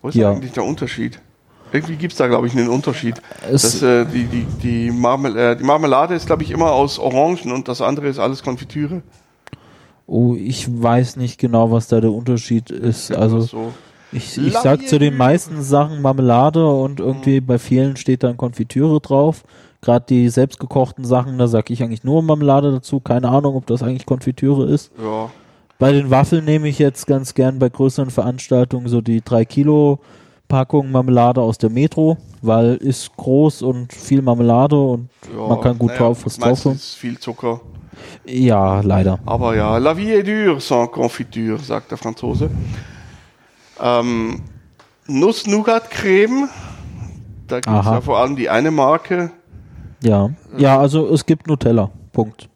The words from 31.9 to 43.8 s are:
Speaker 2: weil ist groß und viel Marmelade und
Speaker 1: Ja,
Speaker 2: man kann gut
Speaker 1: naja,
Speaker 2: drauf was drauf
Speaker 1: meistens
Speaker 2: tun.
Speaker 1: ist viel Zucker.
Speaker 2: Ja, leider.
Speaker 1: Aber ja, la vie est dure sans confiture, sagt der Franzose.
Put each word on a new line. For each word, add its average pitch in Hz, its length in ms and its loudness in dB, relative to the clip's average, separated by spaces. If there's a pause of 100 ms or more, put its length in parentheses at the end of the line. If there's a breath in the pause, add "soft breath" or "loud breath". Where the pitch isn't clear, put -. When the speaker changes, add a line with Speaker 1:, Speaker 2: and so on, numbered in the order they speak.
Speaker 2:
weil 117 340 4
ist - 400 -6
groß 143 460 2
und 123 300 -6
viel - 300 0
Marmelade 120 540 4
und 123 320 0 (260)
Speaker 1:
Ja, 110 140 -6
Speaker 2:
man 117 140 0
kann 120 160 0
gut 117 100 2
Speaker 1:
naja, 123 120 -2
Speaker 2:
drauf 117 260 2
was 107 100 -8
drauf 120 140 -2
Speaker 1:
meistens 127 120 0
Speaker 2:
tun. 135 120 0
Speaker 1:
ist - 200 -14
viel 123 240 -10
Zucker. 117 420 -8 (640 loud breath)
Speaker 2:
Ja, 104 580 2
leider. 95 440 2
Speaker 1:
Aber 117 300 -2
ja, 107 220 0
la 151 180 2
vie 208 160 -2
est 196 160 2
dure 208 320 0
sans 120 320 0
confiture, 117 680 -4
sagt 107 320 -8
der 113 80 -10
Franzose. 120 520 -4 (1300 loud breath)